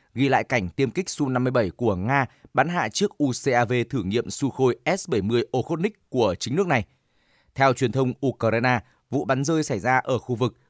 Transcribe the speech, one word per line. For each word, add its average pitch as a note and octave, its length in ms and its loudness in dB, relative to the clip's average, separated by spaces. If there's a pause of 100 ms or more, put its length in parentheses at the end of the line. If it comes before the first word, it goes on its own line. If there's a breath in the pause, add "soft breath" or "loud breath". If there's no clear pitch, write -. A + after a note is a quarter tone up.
(140)
ghi C3+ 140 2
lại B2 160 2
cảnh G#2 240 -2
tiêm C3 220 -2
kích - 200 -6
Su C#3+ 180 -4
năm B2+ 160 0
mươi C3 60 0
bảy A#2 200 0
của G#2 260 0
Nga B2 300 0 (280 soft breath)
bắn B2 140 2
hạ E3+ 200 -2
chiếc G3 300 -2
U C3+ 140 2 (120)
C C#3+ 40 0
A A#2+ 160 4
V G#2+ 80 -2 (180)
thử B2 120 -2
nghiệm G#2 280 -2
Sukhoi C3 460 0 (220)
S - 100 -10
bảy A#2 140 0
mươi A2+ 220 2 (120)
Okhotnik E3 540 -4
của G#2+ 240 2
chính A#2+ 220 -6
nước F#3+ 100 2
này. C3 180 2 (720)
Theo C3+ 180 4
truyền B2 200 0
thông B2+ 200 0 (140)
Ukraine, A#2 540 2 (300 soft breath)
vụ C3 140 -2
bắn C3 200 0
rơi D#3+ 180 0
xảy C3 160 -4
ra B2 200 2
ở B2+ 200 -2
khu B2+ 160 -4
vực A#2 200 -2 (160)